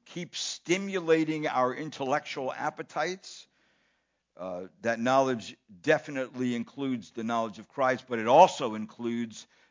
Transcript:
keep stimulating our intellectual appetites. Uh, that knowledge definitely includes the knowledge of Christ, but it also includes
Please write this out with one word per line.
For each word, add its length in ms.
keep 280
stimulating 1120
our 260
intellectual 800
appetites. 960
Uh, 260
that 160
knowledge 560
definitely 720
includes 560
the 100
knowledge 380
of 80
Christ, 400
but 100
it 80
also 480
includes 720